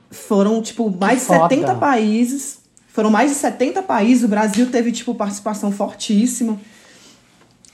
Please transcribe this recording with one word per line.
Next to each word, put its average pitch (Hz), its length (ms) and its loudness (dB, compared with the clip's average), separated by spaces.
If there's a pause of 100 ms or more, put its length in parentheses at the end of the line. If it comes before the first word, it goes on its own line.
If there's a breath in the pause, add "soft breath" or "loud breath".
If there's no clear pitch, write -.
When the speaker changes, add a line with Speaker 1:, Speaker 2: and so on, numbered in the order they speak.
(100)
Speaker 1:
Foram, 214 500 0
tipo, 220 300 -4
mais 196 340 0
Speaker 2:
Que - 80 0
Speaker 1:
de 160 80 4
setenta 269 280 2
Speaker 2:
foda! 370 100 0
Speaker 1:
países. 240 800 0 (300)
Foram 220 220 0
mais 226 200 4
de 285 60 -2
setenta 294 460 -2
países. 240 420 2
O 240 40 2
Brasil 214 420 0
teve, 240 220 0
tipo, 233 220 -6
participação 202 580 -6
fortíssima. 214 880 -2 (1120 loud breath)